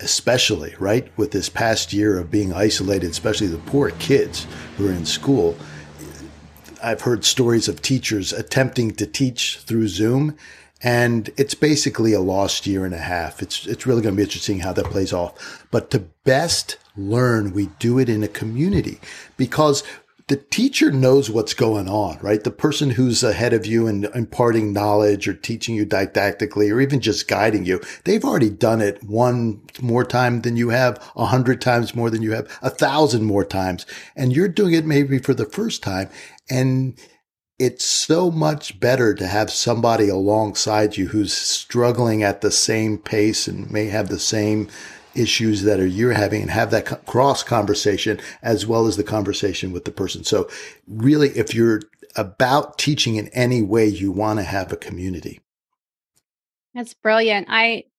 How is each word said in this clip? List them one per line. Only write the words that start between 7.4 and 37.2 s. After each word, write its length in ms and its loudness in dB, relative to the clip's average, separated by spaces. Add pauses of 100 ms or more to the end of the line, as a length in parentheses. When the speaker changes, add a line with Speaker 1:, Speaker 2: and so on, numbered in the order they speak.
Speaker 1:
of 140 -6
teachers 500 -2
attempting 600 0
to 140 -4
teach 520 -2
through 300 -2
Zoom, 500 0 (440)
and 540 2
it's 180 0
basically 600 2
a 60 2
lost 460 0
year 200 -2
and 80 -6
a 40 -8
half. 440 -6
It's, 240 -8
it's 200 -6
really 140 2
gonna 160 0
be 60 2
interesting 380 -2
how 120 -4
that 140 -2
plays 260 -2
off. 580 -8
But 200 -2
to 80 0 (260)
best 540 0 (180)
learn, 560 0
we 140 -2 (120)
do 200 2
it 100 2
in 140 0
a 60 -2
community 720 -2 (360)
because 460 2 (480)
the 60 2
teacher 560 0
knows 360 4
what's 260 -2
going 340 0
on, 340 -2
right? 220 0
The 80 -2
person 360 0
who's 360 2
ahead 280 2
of 140 2
you 220 2
and 160 -2 (100)
imparting 580 0
knowledge 540 2
or 80 -2
teaching 400 -6
you 100 0
didactically 840 0
or 100 2
even 200 2
just 260 -2
guiding 380 0
you, 160 0 (240)
they've 200 2
already 240 2
done 320 0
it 220 -2
one 580 0 (220)
more 220 0
time 380 0
than 140 -2
you 120 0
have, 340 0 (140)
a 80 -2
hundred 360 2
times 360 0
more 140 0
than 120 -2
you 80 -2
have, 180 -4 (140)
a 80 -2
thousand 540 2
more 200 2
times. 420 -4 (280)
And 180 0
you're 140 4
doing 260 2
it 140 2
maybe 320 2
for 160 2
the 120 -2
first 360 -6
time. 260 -4 (400)
And 480 0 (640)